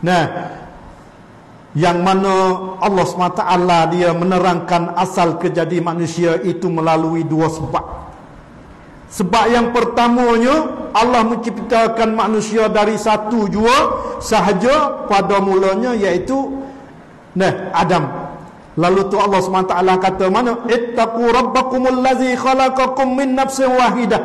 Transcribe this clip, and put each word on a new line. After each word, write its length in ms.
Nah, 200
yang 260
mana 320
Allah 260
Subhanahu 320
Wa 60
Taala 340
dia 240
menerangkan 880
asal 420
kejadi 380
manusia 640
itu 260
melalui 560
dua 240
sebab. 360
Sebab 400
yang 240
pertamanya, 1200
Allah 320
menciptakan 880
manusia 560
dari 320
satu 480
jua 280
sahaja 840
pada 320
mulanya, 560
iaitu, 640
nah, 320
Adam. 400
Lalu 320
tu 160
Allah 160
Subhanahu 320
Wa 80
Taala 240
kata 320
mana? 180
"Ittaqu 640
rabbakumul 720
ladzi 320
khalaqakum 800
min 240
nafsin 320
wahidah." 540